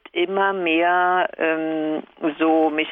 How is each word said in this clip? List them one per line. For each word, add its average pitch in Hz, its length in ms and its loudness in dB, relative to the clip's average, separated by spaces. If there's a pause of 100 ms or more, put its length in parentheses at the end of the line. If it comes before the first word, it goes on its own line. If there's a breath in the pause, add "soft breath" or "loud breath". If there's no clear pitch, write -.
(120)
immer 196 400 0
mehr, 180 880 2
ähm, 160 640 -2 (340)
so 160 320 2
mich 151 220 -4